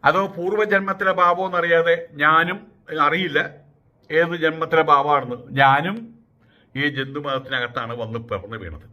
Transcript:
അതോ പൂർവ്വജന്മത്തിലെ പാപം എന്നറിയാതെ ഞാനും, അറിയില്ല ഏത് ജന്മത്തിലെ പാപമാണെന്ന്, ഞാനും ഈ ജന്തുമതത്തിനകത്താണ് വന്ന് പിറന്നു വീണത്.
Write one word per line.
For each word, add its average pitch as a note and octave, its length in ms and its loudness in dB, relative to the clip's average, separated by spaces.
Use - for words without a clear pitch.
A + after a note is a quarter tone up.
അതോ E3+ 120 2
പൂർവ്വജന്മത്തിലെ G3 840 -2
പാപം F3 260 2
എന്നറിയാതെ E3+ 480 2
ഞാനും, E3 380 4
അറിയില്ല D#3+ 320 0
ഏത് E3+ 240 0
ജന്മത്തിലെ D#3+ 480 0
പാപമാണെന്ന്, C#3 480 2
ഞാനും D3 360 4
ഈ C#3+ 40 0
ജന്തുമതത്തിനകത്താണ് C3 960 -6
വന്ന് A2+ 160 -8
പിറന്നു G#2 340 -8
വീണത്. D#2+ 300 -16